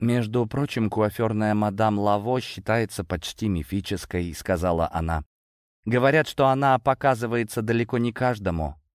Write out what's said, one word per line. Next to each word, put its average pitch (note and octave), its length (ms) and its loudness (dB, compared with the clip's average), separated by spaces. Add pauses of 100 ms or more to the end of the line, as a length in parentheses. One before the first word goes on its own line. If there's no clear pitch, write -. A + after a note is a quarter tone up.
«Между A#2+ 460 0
прочим, B2+ 440 -2
куафёрная G#2+ 640 0
мадам G#2 460 0
Лаво G#2 400 2
считается A2 640 -4
почти - 420 -6
мифической», F2+ 880 -4
сказала E2+ 580 0
она. D#2+ 300 -2 (640)
«Говорят, C3+ 420 4
что C3+ 200 2
она C3+ 300 4
показывается A#2+ 840 0
далеко A#2 380 0
не A#2+ 140 0
каждому». F#2+ 640 -2 (180)